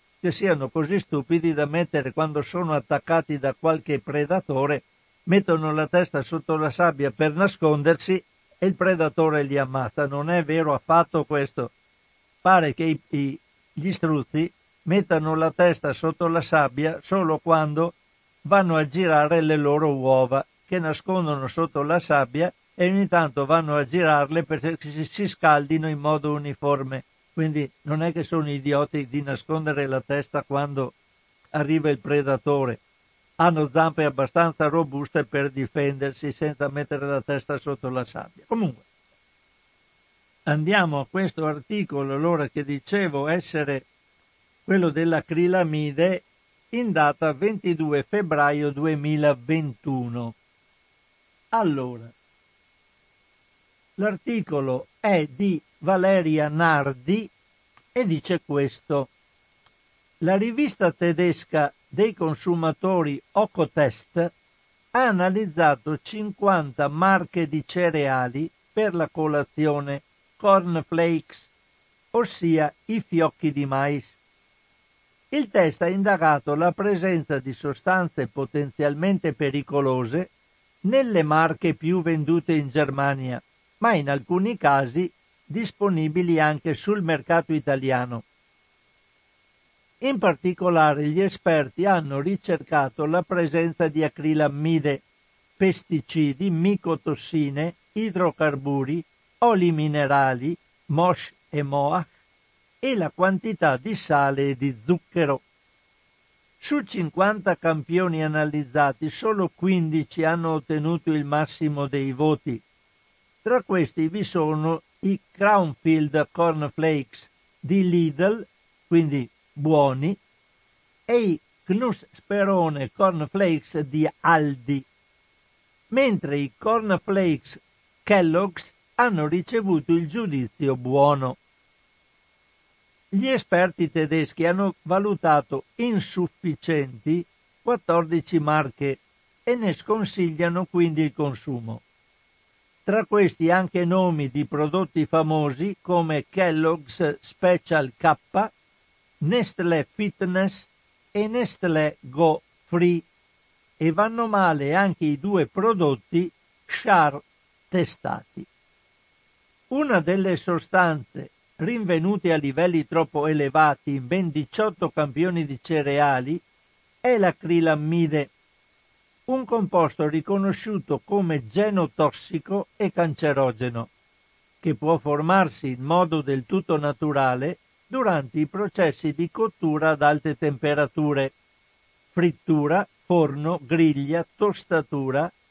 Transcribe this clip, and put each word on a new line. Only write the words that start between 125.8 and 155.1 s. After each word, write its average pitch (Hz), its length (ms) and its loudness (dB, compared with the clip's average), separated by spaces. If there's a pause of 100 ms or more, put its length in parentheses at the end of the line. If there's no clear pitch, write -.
mentre 208 500 0
i 143 180 -6
Cornflakes 196 1040 -2 (460)
Kellogg's 180 680 2 (240)
hanno 202 300 2
ricevuto 170 640 -2
il 170 160 0
giudizio 143 680 -4
buono. 135 600 2 (1700)
Gli 202 160 0
esperti 180 640 0
tedeschi 156 540 -2
hanno 185 380 0
valutato 165 800 0 (120)
insufficienti 165 1500 -2 (380)
quattordici 170 760 0
marche 147 600 0 (440)
e 240 120 0
ne 220 180 -2
sconsigliano 175 920 -2
quindi 165 360 0
il 151 120 -2
consumo. 123 640 -6 (1080)
Tra 214 160 0
questi 185 460 2
anche 180 340 2
nomi 170 460 0
di 147 160 -2
prodotti 151 580 -2
famosi 156 760 0
come 165 480 0
Kellogg's 160 920 0
Special 165 760 0
K, 160 220 2 (1000)
Nestlé 170 760 -2
Fitness 190 760 -4 (440)
e 208 180 -2
Nestlé 170 720 -2
Go 156 400 0 (240)
Free. 170 380 2 (760)
E 160 160 0
vanno 220 340 0
male 165 480 0
anche 185 300 0
i 147 160 0